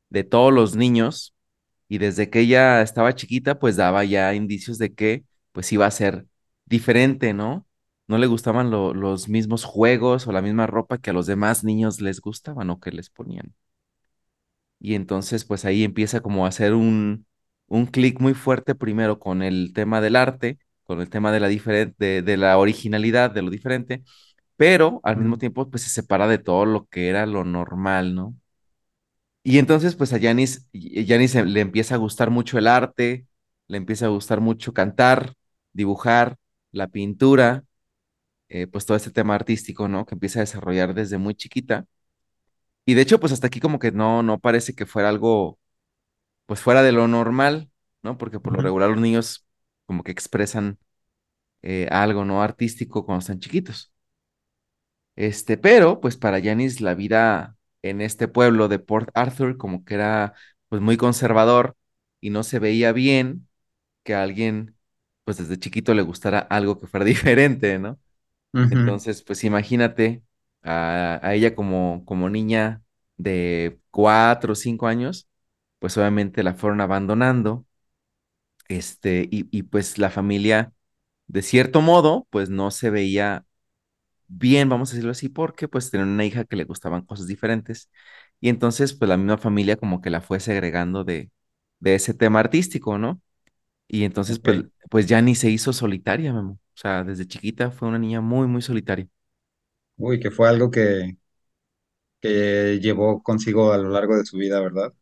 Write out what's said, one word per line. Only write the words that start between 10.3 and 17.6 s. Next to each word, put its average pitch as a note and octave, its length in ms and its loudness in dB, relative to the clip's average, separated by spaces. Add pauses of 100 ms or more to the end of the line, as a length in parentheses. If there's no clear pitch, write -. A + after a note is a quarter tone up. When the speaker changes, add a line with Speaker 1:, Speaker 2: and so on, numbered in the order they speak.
Speaker 1:
la F#2+ 100 0
misma A2 240 0
ropa A2+ 320 -4
que B2 120 -8
a - 20 -2
los F2 140 -2
demás G#2 380 0
niños A2 360 -2
les G2 200 -6
gustaban G#2+ 500 -10
o F2 100 -8
que F#2 120 -12
les E2+ 180 -14
ponían. - 440 -16 (1200)
Y G#2 160 -4
entonces, G2 500 -4
pues, G2+ 200 -6
ahí G#2 200 2
empieza G#2+ 360 -2
como G2+ 260 -2
a - 20 0
hacer G#2 260 0
un, A2 520 0 (400)